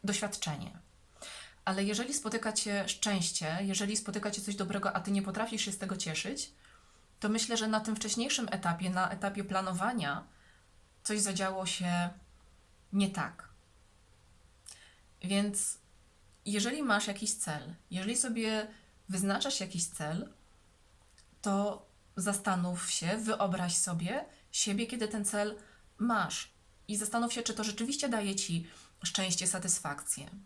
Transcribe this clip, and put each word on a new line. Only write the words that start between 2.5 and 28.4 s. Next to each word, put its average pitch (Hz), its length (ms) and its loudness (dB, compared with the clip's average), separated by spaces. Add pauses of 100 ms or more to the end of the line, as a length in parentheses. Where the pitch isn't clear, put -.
cię 202 360 0
szczęście, 175 760 0
jeżeli 196 340 0
spotyka 208 340 -2
cię 202 120 -4
coś 202 140 -2
dobrego, 196 400 0
a 170 40 2
ty 196 100 -2
nie 196 120 6
potrafisz 208 400 0
się 196 100 0
z - 60 -2
tego 190 180 0
cieszyć, 190 560 -2 (680)
to 208 80 2
myślę, 226 280 2
że 220 120 2
na 220 120 4
tym 220 160 0
wcześniejszym 233 540 0
etapie, 185 400 0
na 185 200 2
etapie 196 340 -2
planowania, 190 840 0 (760)
coś 208 180 0
zadziało 190 460 0
się 175 440 0 (840)
nie 196 180 4
tak. - 380 -6 (1700)
Więc 202 560 0 (680)
jeżeli 226 360 0
masz 208 240 4
jakiś 208 280 -2
cel, 151 400 -4 (160)
jeżeli 190 260 -2
sobie 220 500 2 (420)
wyznaczasz 196 520 0
jakiś 180 260 -2
cel, 160 460 -4 (1080)
to 202 440 0 (300)
zastanów 180 720 0
się, 180 260 0
wyobraź 185 600 0
sobie 185 480 0 (280)
siebie, 220 340 2
kiedy 233 220 -2
ten 214 160 -2
cel 208 320 0 (420)
masz. 214 540 2 (360)
I 208 80 -2
zastanów 233 360 0
się, 233 100 -2
czy 226 120 0
to 214 100 -2
rzeczywiście 240 440 0
daje 208 280 2
ci 165 300 0 (360)